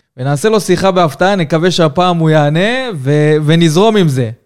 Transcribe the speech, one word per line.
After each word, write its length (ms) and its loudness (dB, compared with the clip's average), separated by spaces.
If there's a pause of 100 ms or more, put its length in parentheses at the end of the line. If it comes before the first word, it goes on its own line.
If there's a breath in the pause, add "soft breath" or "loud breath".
(160 soft breath)
ונעשה 320 -2
לו 120 0
שיחה 300 0
בהפתעה, 460 0
נקווה 340 0
שהפעם 460 0
הוא 140 0
יענה, 640 0
ו-, 500 0
ונזרום 520 2
עם 120 2
זה. 220 -2 (160)